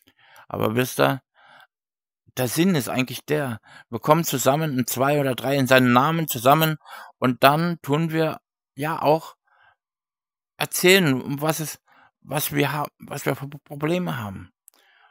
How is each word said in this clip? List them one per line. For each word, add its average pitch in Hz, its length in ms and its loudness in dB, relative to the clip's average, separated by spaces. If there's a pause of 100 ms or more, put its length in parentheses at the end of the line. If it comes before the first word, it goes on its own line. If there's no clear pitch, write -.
(500)
Aber 110 260 -2
wisst 127 240 -2
ihr, 139 240 0 (1120)
der 127 100 0
Sinn 175 280 2
ist 131 120 0
eigentlich 123 380 -4
der, 139 340 -4 (300)
wir 113 100 -6
kommen 160 240 4
zusammen 139 540 0
in 123 100 0
zwei 139 320 0
oder 131 160 0
drei 139 220 -2
in 131 100 2
seinem 127 240 6
Namen 151 360 2
zusammen 147 500 4 (400)
und 123 260 0
dann 160 380 2
tun 156 300 -2
wir 160 280 -4 (360)
ja 156 260 -6
auch 156 340 0 (1200)
erzählen, 165 640 2
um 139 200 -6
was 156 180 -2
es, - 220 -10 (400)
was 147 320 -6
wir 143 180 0
ha-, 147 160 -6 (100)
was - 280 -12
wir 139 100 -2
für 139 140 -12
Probleme 151 680 -6
haben. 98 360 -10 (560)